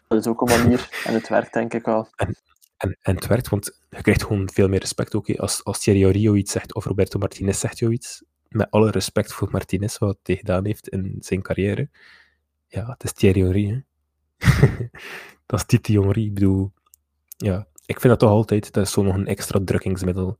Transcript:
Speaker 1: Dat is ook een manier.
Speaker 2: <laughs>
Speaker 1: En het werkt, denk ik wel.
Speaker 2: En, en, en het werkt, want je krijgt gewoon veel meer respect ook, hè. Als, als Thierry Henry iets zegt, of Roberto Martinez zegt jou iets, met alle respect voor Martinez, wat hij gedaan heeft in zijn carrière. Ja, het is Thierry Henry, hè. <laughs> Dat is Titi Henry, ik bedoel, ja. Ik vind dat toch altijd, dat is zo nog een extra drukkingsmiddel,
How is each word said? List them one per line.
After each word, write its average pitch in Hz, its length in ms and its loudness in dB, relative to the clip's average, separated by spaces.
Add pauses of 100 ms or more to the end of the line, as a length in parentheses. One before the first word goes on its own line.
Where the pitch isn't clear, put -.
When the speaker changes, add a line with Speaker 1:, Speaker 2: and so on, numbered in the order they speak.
Speaker 1:
Dat 113 100 2
is 107 80 -2
ook 113 140 -2
een 123 220 2
manier. 123 320 2
Speaker 2:
<laughs> - 120 -8
Speaker 1:
En 113 80 -2
het 110 140 -2
werkt, 107 240 0
denk 117 220 -2
ik 117 100 -4
wel. 110 320 0
Speaker 2:
En, - 200 -4 (400)
en, 98 260 -4
en 95 120 0
het - 120 -6
werkt, 110 220 0
want - 300 -4 (120)
je - 120 -14
krijgt - 200 4
gewoon 98 300 -2
veel 98 160 2
meer 95 120 2
respect - 340 -8
ook, 107 120 -4
hè. 104 120 -2
Als, - 260 -6
als 101 140 -6
Thierry 98 240 4
Henry 101 320 4
iets 98 180 0
zegt, - 220 -8
of - 100 -8
Roberto 98 340 -2
Martinez 98 400 -4
zegt - 200 -6
jou 113 140 0
iets, - 320 -10 (240)
met 107 220 -2
alle 107 200 4
respect - 420 -2
voor - 180 -6
Martinez, 101 480 -4
wat 101 240 -2
hij 90 140 -2
gedaan 95 300 -2
heeft - 220 -6
in 98 320 -6
zijn 95 220 -4
carrière. 101 460 -2 (800)
Ja, - 240 -8
het - 140 -16
is 110 80 -6
Thierry 95 300 4
Henry, 95 260 2
hè. 120 120 -4 (580)
<laughs> - 480 2 (600)
Dat - 140 -2
is - 60 -8
Titi 107 340 2
Henry, 98 240 2
ik 101 100 -6
bedoel, 98 380 2 (640)
ja. 101 300 -2 (200)
Ik - 140 -6
vind 123 120 6
dat 107 60 6
toch 113 120 6
altijd, 104 420 2
dat 101 140 0
is - 60 -6
zo 104 100 2
nog 95 120 2
een 95 120 -2
extra 101 380 -2
drukkingsmiddel, 92 760 -2